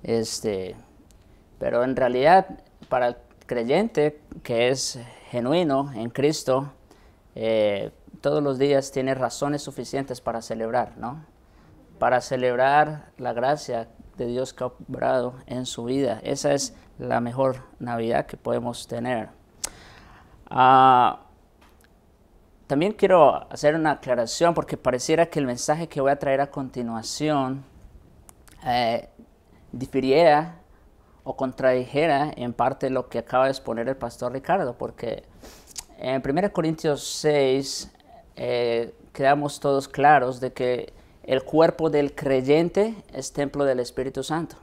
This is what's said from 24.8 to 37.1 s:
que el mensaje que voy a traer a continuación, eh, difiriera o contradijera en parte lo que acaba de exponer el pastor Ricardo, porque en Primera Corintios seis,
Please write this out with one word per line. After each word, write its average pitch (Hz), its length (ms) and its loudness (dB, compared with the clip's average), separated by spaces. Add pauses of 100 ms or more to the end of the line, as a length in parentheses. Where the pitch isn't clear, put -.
que 165 140 -4
el 139 60 0
mensaje 151 420 -4
que 147 120 -6
voy 135 120 4
a 143 80 0
traer 135 200 0
a 143 120 -2
continuación, 131 1120 -4 (1000)
eh, 120 440 0 (640)
difiriera 147 880 2 (640)
o 131 120 -8
contradijera 135 1000 0
en 120 160 -6
parte 131 380 0
lo 127 180 -4
que 117 100 -6
acaba 131 280 2
de 135 40 2
exponer 117 380 -4
el 131 80 -4
pastor 123 360 -8
Ricardo, 135 460 -2
porque 117 460 -8 (760)
en 131 240 -4
Primera 165 280 0
Corintios 160 520 -2
seis, 139 880 0 (460)